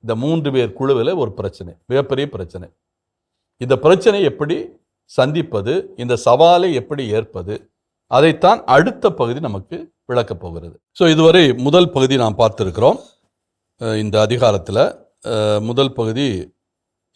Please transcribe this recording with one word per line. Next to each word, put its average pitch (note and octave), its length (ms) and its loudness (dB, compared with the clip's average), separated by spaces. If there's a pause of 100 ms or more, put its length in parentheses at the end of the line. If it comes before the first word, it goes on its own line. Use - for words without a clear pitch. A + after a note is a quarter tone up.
இந்த A2+ 160 -6
மூன்று C#3+ 360 -2
பேர் A#2+ 200 -2
குழுவில C3+ 440 -2
ஒரு A#2 160 -4
பிரச்சனை, F#2 440 -12 (100)
மிகப்பெரிய C3+ 420 -4
பிரச்சனை. F2+ 400 -14 (880)
இந்த B2+ 200 0
பிரச்சனை F#3+ 460 2
எப்படி D3 460 -4 (360)
சந்திப்பது, C#3 920 -4
இந்த B2 280 -4
சவாலை E3+ 480 4
எப்படி C3 360 -6
ஏற்பது, G#2 640 -8 (360)
அதைத்தான் D#3+ 580 2
அடுத்த F3 460 2
பகுதி B2+ 300 -4
நமக்கு A#2 520 -12 (120)
விளக்கப் A2+ 360 -4
போகிறது. E2+ 420 -16 (100)
So, F3 160 2
இதுவரை D#3+ 460 6
முதல் D#3 360 2
பகுதி C3+ 260 2
நாம் A2 220 0
பார்த்திருக்கிறோம். A2 640 0 (840)
அஹ், A2 140 -4
இந்த G#2+ 300 0
அதிகாரத்துல, A2 720 0 (240)
அஹ், G#2+ 380 -2
முதல் A#2+ 320 -2
பகுதி, A2+ 600 -4 (600)